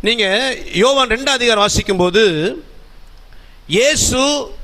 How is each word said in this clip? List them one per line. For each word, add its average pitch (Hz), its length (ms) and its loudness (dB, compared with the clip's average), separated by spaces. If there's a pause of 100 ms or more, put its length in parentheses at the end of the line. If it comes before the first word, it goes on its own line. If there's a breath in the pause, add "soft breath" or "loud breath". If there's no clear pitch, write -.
நீங்க 220 540 0 (180)
யோவான் 262 340 2
ரெண்டாம் 247 220 -2
அதிகாரம் 240 320 2
வாசிக்கும் 202 360 0
போது 180 580 2 (1120 soft breath)
இயேசு 262 840 0 (140)